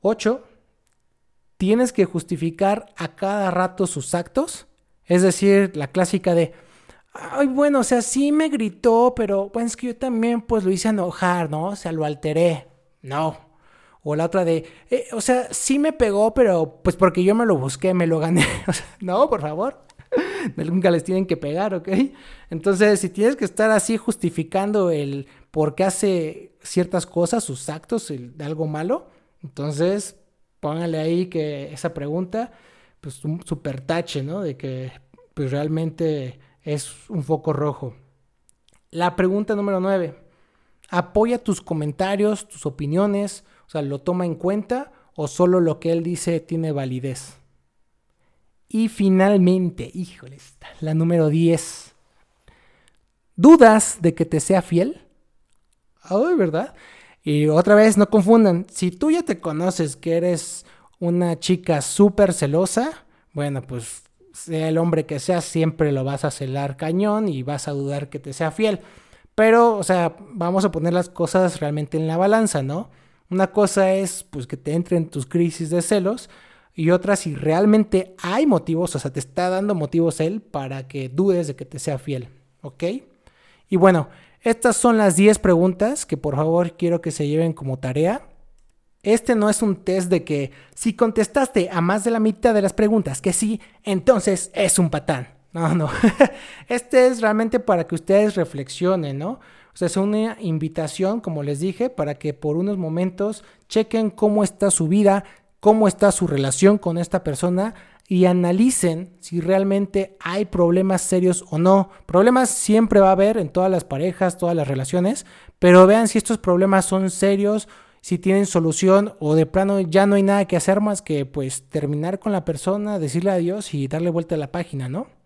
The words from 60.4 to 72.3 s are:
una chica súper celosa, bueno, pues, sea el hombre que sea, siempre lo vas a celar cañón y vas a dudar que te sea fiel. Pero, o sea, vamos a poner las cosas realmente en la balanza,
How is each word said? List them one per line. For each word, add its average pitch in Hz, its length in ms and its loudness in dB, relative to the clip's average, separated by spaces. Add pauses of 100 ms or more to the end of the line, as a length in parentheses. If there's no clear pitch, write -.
una 175 400 -2
chica 175 420 0
súper 202 520 4
celosa, 185 580 0 (420)
bueno, 143 300 -6
pues, 127 400 -12 (280)
sea 160 380 -6
el 160 80 0
hombre 160 300 0
que 147 120 -8
sea, 175 220 -2
siempre 160 500 0
lo 135 120 -2
vas 139 200 -6
a 147 60 0
celar 139 480 -6
cañón 208 500 0
y 139 140 -4
vas 143 260 -6
a 151 40 -8
dudar 139 400 -6
que 139 80 -10
te 135 120 -14
sea 156 200 -4
fiel. 214 280 -2 (540)
Pero, 226 420 6
o 196 80 -4
sea, 170 320 0 (180)
vamos 185 320 0
a 190 60 2
poner 165 220 -2
las 180 160 0
cosas 180 500 0
realmente 151 380 -4
en 160 80 -2
la 160 100 -2
balanza, 202 460 2